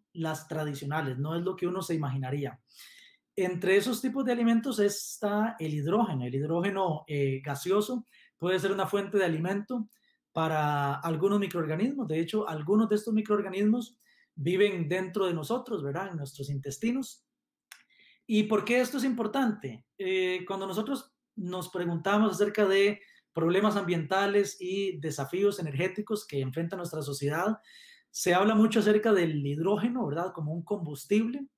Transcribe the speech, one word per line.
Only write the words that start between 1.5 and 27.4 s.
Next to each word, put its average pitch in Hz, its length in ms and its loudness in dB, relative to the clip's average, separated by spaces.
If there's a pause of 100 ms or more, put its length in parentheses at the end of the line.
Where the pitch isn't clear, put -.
que 180 120 -2
uno 185 140 -4
se 170 140 -4
imaginaría. 135 640 -4 (760)
Entre 185 380 2
esos 214 260 2
tipos 269 220 -2
de 247 80 0
alimentos 233 480 2
está 208 800 0
el 160 140 -4
hidrógeno. 151 520 0
El 123 100 -4
hidrógeno, 170 720 0
eh, 139 360 -2
gaseoso 196 600 -2 (320)
puede 180 220 0
ser 190 120 0
una 196 140 0
fuente 202 320 0
de 190 80 4
alimento 196 640 -2 (420)
para 147 640 0
algunos 170 440 0
microorganismos. 185 680 -2
De 156 120 0
hecho, 208 280 -2
algunos 175 400 2
de 214 80 2
estos 214 180 -2
microorganismos 208 840 0 (380)
viven 180 520 2
dentro 185 380 0
de 175 80 0
nosotros, 180 500 -4
¿verdad? 156 260 -4
En 170 80 -8
nuestros 139 320 -10
intestinos. 143 760 -4 (1000)
¿Y 214 180 2
por 208 200 0
qué 247 160 2
esto 247 180 0
es 240 60 -2
importante? 220 840 -2 (120)
Eh, 185 500 -2
cuando 190 200 -6
nosotros 190 460 -4 (220)
nos 180 340 -6
preguntamos 190 640 2
acerca 208 340 2
de 196 360 4 (320)
problemas 185 420 2
ambientales 196 840 0
y 190 380 -2
desafíos 175 600 0
energéticos 185 640 -2
que 143 140 -4
enfrenta 160 380 -2
nuestra 156 240 -6
sociedad, 147 580 0 (500)